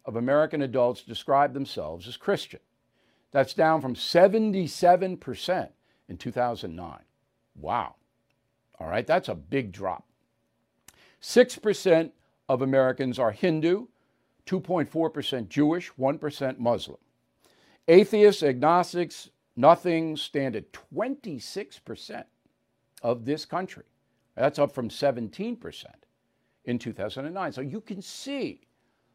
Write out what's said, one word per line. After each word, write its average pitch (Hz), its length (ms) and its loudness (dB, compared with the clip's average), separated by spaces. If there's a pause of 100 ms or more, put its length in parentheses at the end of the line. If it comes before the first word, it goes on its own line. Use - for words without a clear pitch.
of 110 100 -8
American 147 460 0
adults 123 420 0
describe 135 500 0
themselves 90 540 -10
as 120 80 -14
Christian. - 460 -6 (720)
That's 135 220 0
down 160 280 2
from 127 140 -4
seventy-seven 185 1200 4
percent 135 540 -6 (360)
in 90 80 -12
two 113 160 -10
thousand 117 420 -4
nine. 82 300 -16 (520)
Wow. 85 400 -6 (840)
All 80 80 -10
right, 98 180 -2
that's 175 220 0
a 104 80 -6
big 90 380 -6
drop. 95 320 -8 (1160)
Six - 380 4
percent 170 560 2 (340)
of 127 140 0
Americans 131 580 2
are 117 120 2
Hindu, 170 560 0 (580)
two 185 160 -2
point 160 260 -2
four 160 220 -2
percent 127 400 -6
Jewish, 156 480 0
one 135 200 0
percent 139 400 -6
Muslim. 117 420 -2 (920)
Atheists, 202 540 8
agnostics, 165 840 0 (280)
nothing 160 580 4
stand 139 400 -4
at 98 160 -10
twenty-six 202 1080 -10
percent - 480 -14 (760)
of 120 220 -2
this 147 180 -4
country. - 400 -8 (520)
That's 139 220 0
up 143 140 2
from 117 180 -6
seventeen 139 680 -4
percent - 480 -18 (600)
in 123 140 -4
two 113 140 -10
thousand 110 320 -8
and 165 80 -12
nine. 185 180 -6
So 117 100 -12
you 143 200 -10
can 202 200 -14
see 247 600 -10 (540)